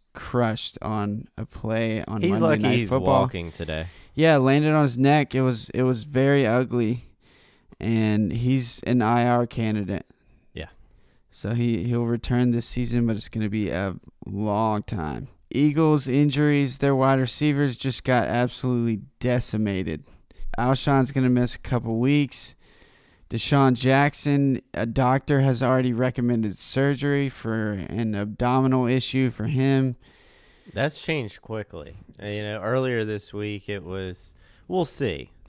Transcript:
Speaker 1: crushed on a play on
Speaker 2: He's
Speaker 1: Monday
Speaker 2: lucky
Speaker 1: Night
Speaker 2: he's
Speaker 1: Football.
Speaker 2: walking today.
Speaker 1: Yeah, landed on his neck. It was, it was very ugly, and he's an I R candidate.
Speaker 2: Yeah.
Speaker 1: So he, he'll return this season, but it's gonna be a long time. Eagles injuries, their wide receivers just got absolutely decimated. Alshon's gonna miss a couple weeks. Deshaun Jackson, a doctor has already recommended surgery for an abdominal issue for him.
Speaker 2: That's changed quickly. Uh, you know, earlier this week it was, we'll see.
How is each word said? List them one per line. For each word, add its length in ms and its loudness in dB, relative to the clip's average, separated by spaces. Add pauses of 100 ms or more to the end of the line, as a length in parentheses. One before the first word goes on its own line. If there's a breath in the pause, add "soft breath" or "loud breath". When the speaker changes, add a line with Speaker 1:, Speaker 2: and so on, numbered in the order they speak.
(120)
Speaker 1:
crushed 720 -4
on 460 -4 (100)
a 80 -8
play 600 -4
on 140 -6
Speaker 2:
He's 120 2
Speaker 1:
Monday 140 2
Speaker 2:
lucky 160 2
Speaker 1:
Night 140 2
Speaker 2:
he's 140 0
Speaker 1:
Football. 320 2
Speaker 2:
walking 300 -4
today. 340 -6 (280 loud breath)
Speaker 1:
Yeah, 220 4
landed 380 4
on 80 4
his 160 0
neck. 360 4
It 80 2
was, 280 -2
it 120 -2
was 220 0
very 420 2
ugly, 600 0 (720 soft breath)
and 540 0
he's 500 -2
an 200 2
I 240 2
R 200 2
candidate. 600 -4 (480)
Speaker 2:
Yeah. 140 -10 (640)
Speaker 1:
So 200 -8
he, 340 0
he'll 220 0
return 440 2
this 160 -2
season, 400 -2
but 100 0
it's 120 -10
gonna 220 -4
be 180 -2
a 280 -4 (300)
long 560 -2
time. 460 -6 (220)
Eagles 580 2
injuries, 680 2
their 180 2
wide 240 4
receivers 560 0
just 280 -6
got 220 2
absolutely 760 -2 (180)
decimated. 840 -2 (540 soft breath)
Alshon's 540 2
gonna 180 2
miss 260 2
a 20 -20
couple 400 -4
weeks. 560 0 (760 soft breath)
Deshaun 440 4
Jackson, 840 2 (140)
a 120 -2
doctor 560 2
has 200 2
already 300 2
recommended 680 0
surgery 680 0
for 460 -4 (140)
an 280 -2
abdominal 720 2
issue 420 0
for 140 -8
him. 500 2 (800 soft breath)
Speaker 2:
That's 260 -4
changed 400 -6
quickly. 540 -12 (260)
Uh, 60 -10
you 160 -4
know, 180 -6
earlier 440 0
this 280 -8
week 360 -8
it 160 -8
was, 500 -10 (320 soft breath)
we'll 180 -2
see. 460 -6 (180)